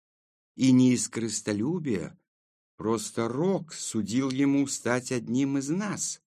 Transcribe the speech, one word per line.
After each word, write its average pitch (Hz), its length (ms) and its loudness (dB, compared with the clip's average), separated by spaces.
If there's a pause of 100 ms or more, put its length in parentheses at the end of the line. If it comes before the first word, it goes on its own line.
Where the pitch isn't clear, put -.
(560)
И 131 160 6
не 127 220 8
из 120 160 -2
корыстолюбия, 110 1080 -4 (600)
просто 110 500 -2
Рок 165 460 -2
судил 117 580 -2
ему 139 360 2
стать 123 440 -4
одним 131 460 0
из 139 120 -4
нас. 185 580 -4